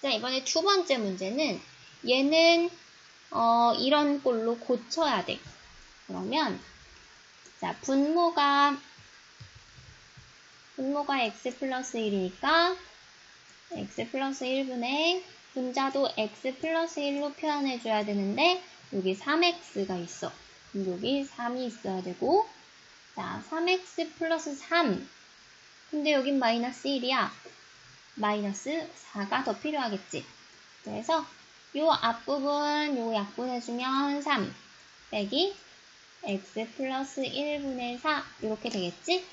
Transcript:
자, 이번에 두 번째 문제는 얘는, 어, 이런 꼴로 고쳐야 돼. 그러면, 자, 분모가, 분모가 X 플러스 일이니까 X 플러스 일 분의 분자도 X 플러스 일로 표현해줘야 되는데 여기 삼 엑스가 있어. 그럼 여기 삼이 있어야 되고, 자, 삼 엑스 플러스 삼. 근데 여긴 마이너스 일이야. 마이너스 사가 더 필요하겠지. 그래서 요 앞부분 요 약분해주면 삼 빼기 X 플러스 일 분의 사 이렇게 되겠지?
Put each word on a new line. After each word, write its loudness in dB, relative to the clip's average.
자, 0
이번에 -2
두 0
번째 4
문제는 -2
얘는, 6
어, 4
이런 4
꼴로 2
고쳐야 0
돼. -6
그러면, -2
자, -4
분모가, 4
분모가 -2
X -4
플러스 -4
일이니까 2
X -6
플러스 -4
일 0
분의 0
분자도 0
X -4
플러스 0
일로 -2
표현해줘야 0
되는데 2
여기 0
삼 0
엑스가 -2
있어. -8
그럼 -2
여기 -2
삼이 -6
있어야 -6
되고, 2
자, -6
삼 0
엑스 -2
플러스 -2
삼. 0
근데 2
여긴 2
마이너스 0
일이야. 0
마이너스 -2
사가 -4
더 -2
필요하겠지. -4
그래서 -2
요 4
앞부분 0
요 -2
약분해주면 -2
삼 0
빼기 0
X -6
플러스 -4
일 -2
분의 -6
사 0
이렇게 -4
되겠지? -2